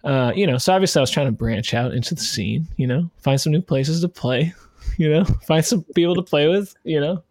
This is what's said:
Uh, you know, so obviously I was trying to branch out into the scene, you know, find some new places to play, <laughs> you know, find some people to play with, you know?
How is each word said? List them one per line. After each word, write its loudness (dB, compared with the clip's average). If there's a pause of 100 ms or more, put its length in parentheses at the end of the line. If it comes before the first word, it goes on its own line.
Uh, 0
you 0
know, 0
so 2
obviously 2
I 4
was 0
trying 0
to 0
branch -4
out -2
into -4
the -10
scene, -4 (100)
you -2
know, 0 (100)
find 0
some -2
new 2
places -2
to -2
play, -2 (220)
<laughs> -6
you 2
know, 4 (220)
find 4
some 0 (100)
people 4
to -2
play 2
with, 0
you -2
know? -2